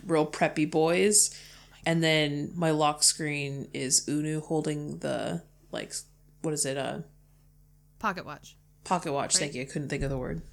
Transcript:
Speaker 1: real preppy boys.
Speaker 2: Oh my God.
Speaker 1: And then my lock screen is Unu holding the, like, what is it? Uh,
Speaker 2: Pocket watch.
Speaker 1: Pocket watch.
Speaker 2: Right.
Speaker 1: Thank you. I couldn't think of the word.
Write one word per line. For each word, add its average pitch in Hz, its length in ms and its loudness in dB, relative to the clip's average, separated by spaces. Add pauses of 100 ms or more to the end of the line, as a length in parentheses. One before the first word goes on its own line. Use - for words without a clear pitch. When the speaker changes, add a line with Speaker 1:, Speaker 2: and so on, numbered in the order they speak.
Speaker 1:
real 160 180 4
preppy 151 460 0
boys. 180 640 4
Speaker 2:
Oh - 380 -20
my - 60 -20
God. - 80 -20
Speaker 1:
And 165 180 4
then 151 500 2
my 170 160 2
lock 151 320 4
screen 143 720 0
is 135 320 0
Unu 151 340 0
holding 151 600 -2
the, 139 420 -4 (300)
like, - 200 -8 (500)
what 156 120 -2
is 147 100 -2
it? 135 140 -2
Uh, 131 220 -4 (960)
Speaker 2:
Pocket 185 260 -2
watch. - 320 -14 (280)
Speaker 1:
Pocket 170 280 0
watch. 139 220 0
Speaker 2:
Right. - 60 2
Speaker 1:
Thank 147 140 -2
you. 123 80 -6
I - 20 -6
couldn't 147 240 -6
think 139 160 -2
of 135 60 -2
the 135 60 -2
word. 160 260 -6 (100)